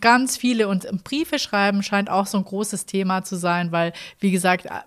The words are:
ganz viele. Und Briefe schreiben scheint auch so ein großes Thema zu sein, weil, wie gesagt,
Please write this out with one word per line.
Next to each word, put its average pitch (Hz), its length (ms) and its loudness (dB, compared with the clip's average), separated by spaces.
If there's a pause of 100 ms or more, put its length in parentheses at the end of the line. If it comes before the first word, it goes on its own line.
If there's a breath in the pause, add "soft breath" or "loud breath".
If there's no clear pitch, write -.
ganz 247 340 4
viele. 226 320 0
Und 190 380 -2
Briefe 294 340 -2
schreiben 202 440 0
scheint 202 260 -2
auch 196 160 2
so 202 140 -2
ein 190 40 0
großes 202 440 -6
Thema 190 360 0
zu 185 140 -8
sein, 175 340 0
weil, 170 220 0 (260 loud breath)
wie 196 120 2
gesagt, 180 340 2 (220)